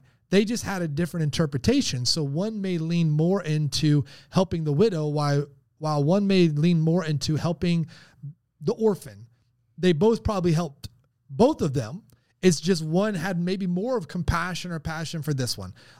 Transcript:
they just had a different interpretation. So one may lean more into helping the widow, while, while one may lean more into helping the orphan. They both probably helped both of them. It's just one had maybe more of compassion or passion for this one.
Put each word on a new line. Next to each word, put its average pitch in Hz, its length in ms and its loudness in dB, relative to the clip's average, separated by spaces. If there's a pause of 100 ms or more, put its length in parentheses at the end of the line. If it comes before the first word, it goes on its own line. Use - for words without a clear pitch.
(300)
they 202 160 4
just 214 180 -4
had 190 180 -6
a 170 60 -2
different 160 380 -4
interpretation. 147 800 0
So 156 180 0
one 190 380 -4
may 185 160 -2
lean 165 340 0
more 170 320 2
into 151 600 2 (240)
helping 180 340 0
the 151 80 -2
widow, 156 380 2
while, 143 380 0 (320)
while 151 220 -2
one 190 260 2
may 190 200 4
lean 160 320 2
more 165 240 2
into 156 320 -2
helping 170 520 -2 (720)
the 156 100 0
orphan. 151 560 -2 (500)
They 180 140 4
both 214 320 2
probably 185 300 0
helped 156 340 -4 (420)
both 208 320 2
of 151 120 0
them. 123 300 -6 (380)
It's 180 200 4
just 170 200 0
one 185 320 0
had 180 240 -4
maybe 185 300 -2
more 202 300 -2
of 175 100 -6
compassion 175 640 -4
or 165 80 -6
passion 160 420 -8
for 151 120 -4
this 131 240 -4
one. 95 160 -12 (260)